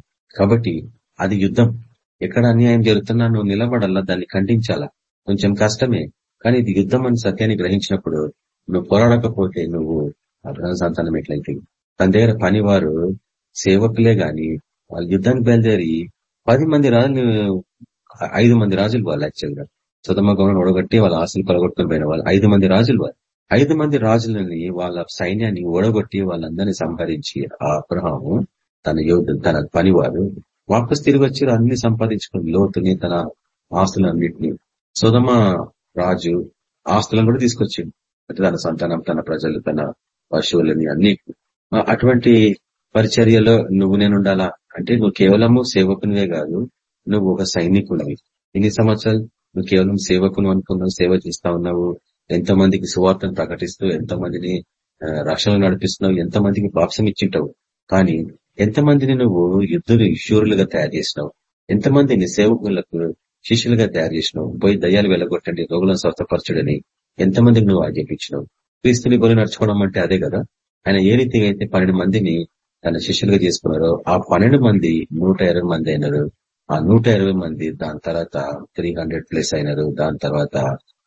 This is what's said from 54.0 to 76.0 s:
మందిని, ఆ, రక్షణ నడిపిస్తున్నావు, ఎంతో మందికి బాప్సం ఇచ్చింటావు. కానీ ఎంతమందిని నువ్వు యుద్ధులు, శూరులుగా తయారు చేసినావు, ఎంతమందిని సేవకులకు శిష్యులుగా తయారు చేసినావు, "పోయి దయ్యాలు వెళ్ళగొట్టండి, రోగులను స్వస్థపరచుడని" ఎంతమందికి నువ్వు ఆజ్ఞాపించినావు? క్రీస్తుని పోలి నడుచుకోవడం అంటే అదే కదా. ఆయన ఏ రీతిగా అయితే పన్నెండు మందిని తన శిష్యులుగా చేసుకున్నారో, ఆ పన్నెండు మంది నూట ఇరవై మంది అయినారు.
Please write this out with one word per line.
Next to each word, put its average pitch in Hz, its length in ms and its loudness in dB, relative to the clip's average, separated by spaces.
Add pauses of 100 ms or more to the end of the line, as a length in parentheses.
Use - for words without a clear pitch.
మందిని, 87 480 -6 (400)
ఆ, 76 260 -4
రక్షణ 101 260 0
నడిపిస్తున్నావు, 95 640 0
ఎంతో 85 200 -2
మందికి 101 340 0
బాప్సం 87 300 0
ఇచ్చింటావు. 92 500 -2 (380)
కానీ 85 340 2 (320)
ఎంతమందిని 135 560 2
నువ్వు 95 480 2
యుద్ధులు, 107 520 2 (140)
శూరులుగా 107 360 2
తయారు 76 320 -4
చేసినావు, 76 360 -8 (380)
ఎంతమందిని 127 580 2
సేవకులకు 98 840 -2 (340)
శిష్యులుగా 113 380 2
తయారు 82 280 -4
చేసినావు, 80 500 -6
"పోయి 98 140 2
దయ్యాలు 95 300 2
వెళ్ళగొట్టండి, 87 640 -2
రోగులను 92 240 0
స్వస్థపరచుడని" 80 840 -4 (360)
ఎంతమందికి 110 480 4
నువ్వు 92 180 2
ఆజ్ఞాపించినావు? 76 600 -8
క్రీస్తుని - 720 0
పోలి 113 160 4
నడుచుకోవడం 104 480 0
అంటే 95 180 -2
అదే 90 180 0
కదా. 85 200 -4 (480)
ఆయన 98 100 0
ఏ 98 200 4
రీతిగా 117 280 2
అయితే 101 220 -2
పన్నెండు 92 300 0
మందిని 90 500 0 (400)
తన 82 120 -2
శిష్యులుగా 98 400 0
చేసుకున్నారో, 85 720 0
ఆ 92 100 2 (140)
పన్నెండు 113 260 4
మంది 85 540 2
నూట 92 300 0
ఇరవై 87 200 2
మంది 80 280 -2
అయినారు. 73 400 -2 (400)